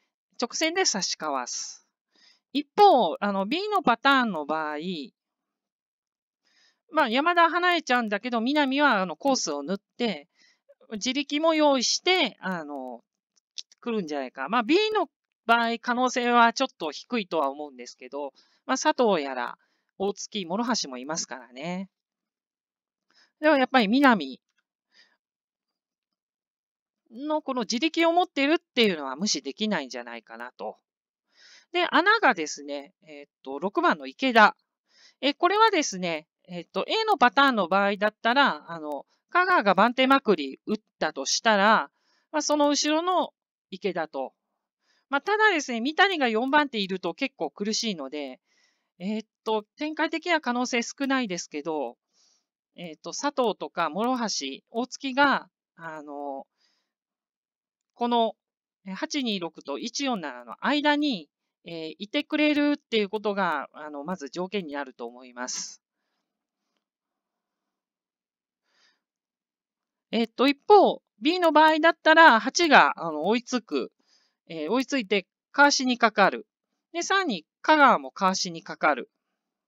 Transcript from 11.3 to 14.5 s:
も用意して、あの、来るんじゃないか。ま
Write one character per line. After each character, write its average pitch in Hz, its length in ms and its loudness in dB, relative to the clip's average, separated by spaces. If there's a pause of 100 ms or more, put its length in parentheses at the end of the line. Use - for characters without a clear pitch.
も 320 140 2
用 294 240 4
意 226 60 -2
し - 180 -2
て、 349 380 0
あ 175 220 -6
の、 131 400 -12 (800)
来 233 160 -6
る 196 80 -4
ん - 20 -12
じ 147 80 -8
ゃ 143 60 -4
な 131 60 -8
い 123 60 -16
か。 135 160 -8
ま 233 100 0